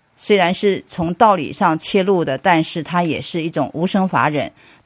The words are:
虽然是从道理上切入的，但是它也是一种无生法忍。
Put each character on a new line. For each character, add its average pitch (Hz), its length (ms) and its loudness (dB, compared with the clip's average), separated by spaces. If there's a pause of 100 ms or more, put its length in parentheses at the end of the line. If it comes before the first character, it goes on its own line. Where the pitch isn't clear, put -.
(140)
虽 - 220 0
然 180 180 2
是 196 320 0
从 170 280 -4
道 214 200 6
理 156 180 -4
上 170 240 2
切 190 260 0
入 180 220 2
的， 135 140 -4
但 170 240 2
是 165 200 -6
它 175 200 -2
也 151 180 -2
是 - 220 -6
一 165 80 -4
种 151 240 -4
无 165 120 -2
生 190 220 0
法 139 200 2
忍。 143 240 -4 (340)